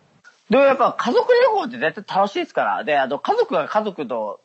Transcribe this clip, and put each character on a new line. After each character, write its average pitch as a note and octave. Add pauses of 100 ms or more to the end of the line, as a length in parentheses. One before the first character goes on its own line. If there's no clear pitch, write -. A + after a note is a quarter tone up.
(500)
で A3
も C#4
や C#4
っ B3+
ぱ A#3
家 A#3
族 A#4+
旅 A#4+
行 G4+
っ B3
て A#3+
絶 F3+
対 -
楽 G3
し -
い -
で F4
す -
か C3+
ら。 G2+
で、 C#3+
あ C3+
の、 C3
家 -
族 A#4
が D#3
家 G#3+
族 F3
と、 A2